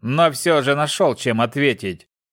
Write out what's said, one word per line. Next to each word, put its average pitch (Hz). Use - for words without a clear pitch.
но 151
все 147
же 139
нашел, 147
чем 113
ответить. 117